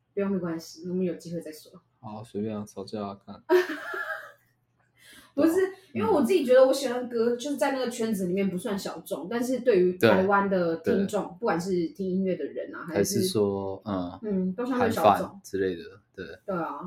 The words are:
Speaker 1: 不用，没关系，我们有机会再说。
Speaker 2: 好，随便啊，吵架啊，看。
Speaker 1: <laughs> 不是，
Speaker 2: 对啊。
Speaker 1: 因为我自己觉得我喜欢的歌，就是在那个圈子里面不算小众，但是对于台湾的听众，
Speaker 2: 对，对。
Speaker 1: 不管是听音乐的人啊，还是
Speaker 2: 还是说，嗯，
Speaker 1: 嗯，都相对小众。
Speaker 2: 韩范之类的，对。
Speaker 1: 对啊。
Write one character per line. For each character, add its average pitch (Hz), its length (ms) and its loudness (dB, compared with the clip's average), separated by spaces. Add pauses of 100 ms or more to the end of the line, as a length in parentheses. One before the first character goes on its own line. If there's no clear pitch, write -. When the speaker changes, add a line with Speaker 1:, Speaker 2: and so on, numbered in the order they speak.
(160)
Speaker 1:
不 202 40 -4
用， 196 120 -2
没 190 80 -2
关 165 200 -4
系， 175 300 -14
我 175 40 -4
们 185 120 -2
有 170 80 -2
机 - 200 -12
会 170 60 -6
再 156 120 -10
说。 - 200 -20 (300)
Speaker 2:
好， 107 240 -14
随 104 160 -8
便 107 160 -4
啊， 104 100 -8
吵 98 160 -14
架 104 180 -8
啊， 101 220 -8
看。 - 240 -18
Speaker 1:
<laughs> - 0 - (1900)
不 285 100 4
是， 330 80 4
Speaker 2:
对 381 80 4
啊。 381 80 2 (240)
Speaker 1:
因 - 100 -2
为 453 60 0
我 320 140 4
自 294 100 2
己 330 100 4
觉 247 100 4
得 262 120 10
我 269 80 4
喜 - 140 -2
欢 247 140 -4
的 240 60 -6
歌， 233 280 2
就 294 160 -6
是 269 60 -4
在 277 140 2
那 262 80 -2
个 240 100 -2
圈 226 240 -2
子 190 120 -2
里 175 80 -2
面 196 160 2
不 175 80 -2
算 202 200 -4
小 - 280 -8
众， 156 240 -6
但 233 140 -2
是 247 160 0
对 233 200 4
于 180 180 4
台 202 260 6
湾 202 260 2
的 175 280 0
听 - 300 0
众， 202 160 -2
Speaker 2:
对， - 60 -8
对。 - 100 -16
Speaker 1:
不 - 60 -6
管 175 160 0
是 175 280 0
听 190 200 -6
音 190 140 0
乐 185 120 0
的 156 80 -6
人 - 300 -8
啊， - 140 -12
还 170 80 -8
是 - 20 4
Speaker 2:
还 202 60 4
是 190 240 0
说， 98 580 0
嗯， 92 380 -4
Speaker 1:
嗯， 190 300 -2
都 247 120 -4
相 254 140 -2
对 247 100 2
小 - 140 0
众。 214 80 10
Speaker 2:
韩 92 100 2
范 - 220 -8
之 - 160 -6
类 95 180 0
的， 80 60 -14 (320)
对。 90 100 -10 (200)
Speaker 1:
对 196 100 -6
啊。 151 320 -6